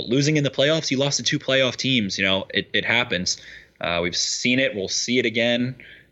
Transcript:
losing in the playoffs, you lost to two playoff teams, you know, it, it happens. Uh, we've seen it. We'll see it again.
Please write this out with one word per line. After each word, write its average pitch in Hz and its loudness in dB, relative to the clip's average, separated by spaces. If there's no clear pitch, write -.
losing 143 2
in 143 2
the 131 0
playoffs, 147 0
you 131 0
lost 139 0
to - -4
two 147 0
playoff 131 2
teams, 117 0
you 98 0
know, 95 0
it, - -2
it 101 0
happens. 117 0
Uh, 85 0
we've 87 -2
seen - 0
it. 123 0
We'll 95 -2
see - 0
it 117 2
again. 120 0